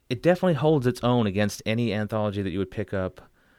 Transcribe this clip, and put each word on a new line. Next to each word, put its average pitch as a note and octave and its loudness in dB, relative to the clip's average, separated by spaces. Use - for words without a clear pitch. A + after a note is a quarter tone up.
it A#2+ -4
definitely F3 2
holds C#3+ 2
its B2 0
own A#2+ 2
against G2+ -2
any A2+ 0
anthology G#2 -2
that F#2+ -2
you E2+ -4
would F#2+ -2
pick - -6
up F#2 -4